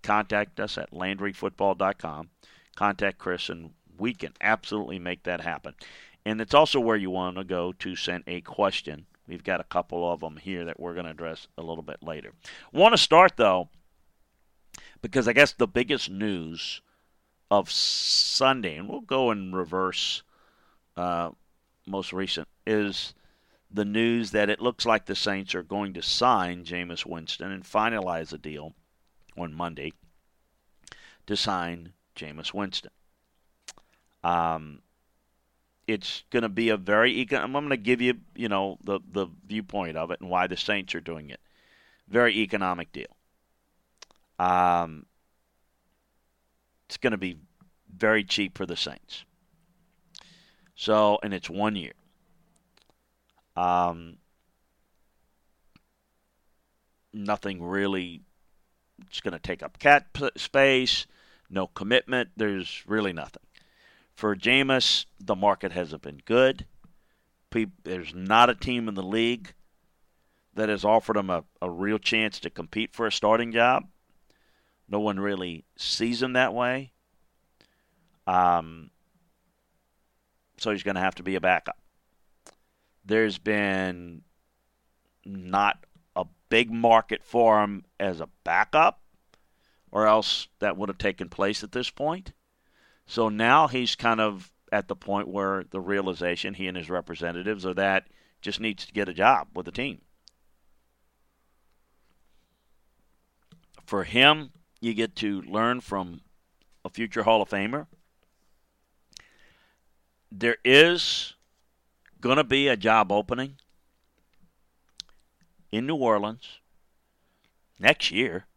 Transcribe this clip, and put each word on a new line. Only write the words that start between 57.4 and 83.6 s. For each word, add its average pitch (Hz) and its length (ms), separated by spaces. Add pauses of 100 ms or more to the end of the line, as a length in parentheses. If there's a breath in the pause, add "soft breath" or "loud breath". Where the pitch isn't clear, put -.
really, 92 600 (840)
it's - 140
gonna 87 180
take 85 240
up - 160
cap 143 340
p-, 143 240
space, 135 720 (440 soft breath)
no 92 160
commitment, 120 680
there's 101 500
really 104 260
nothing. - 300 (720 soft breath)
For 104 220
Jameis, 131 720 (120)
the 101 160
market 95 380
hasn't 82 300
been 73 220
good. 131 420 (840)
Peop-, 110 340
there's 87 300
not 110 360
a 113 40
team 120 320
in 104 80
the 98 80
league 113 520 (1000)
that 107 140
has 101 160
offered 110 320
him 95 140
a, 85 140 (180)
a 90 80
real 101 280
chance 110 420
to 85 100
compete 107 420
for 117 140
a 104 60
starting 113 380
job. 120 380 (1000)
No 101 120
one 104 180
really 92 460 (120)
sees 117 460
him 127 120
that 127 180
way. 123 400 (1300)
Um, 85 640 (1700)
so 110 120
he's 101 120
gonna 95 180
have 95 140
to 90 80
be 95 120
a 90 60
backup. 90 380 (1300)
There's 107 320
been 95 840 (1000)